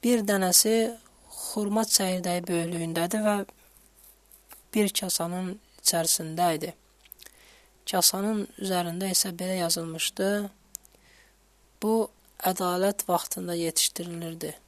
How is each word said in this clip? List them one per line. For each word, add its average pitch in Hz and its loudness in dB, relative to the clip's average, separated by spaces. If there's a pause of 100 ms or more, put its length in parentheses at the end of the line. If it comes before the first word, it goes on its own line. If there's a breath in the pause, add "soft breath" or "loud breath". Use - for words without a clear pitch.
Bir 233 4
dənəsi 202 4 (540)
xurma 214 -2
çəyirdəyi 180 0
böyüklüyündədir 170 0
və 208 4 (1400)
bir 208 2
kasanın 180 -4 (220)
içərisində 165 2
idi. 156 -6 (1120 loud breath)
Kasanın 196 2 (120)
üzərində 180 -2
isə 185 0
belə 185 -4
yazılmışdı: 175 -2 (1300 soft breath)
"Bu 220 2 (460)
ədalət 185 0
vaxtında 175 0
yetişdirilirdi." 165 -4 (120)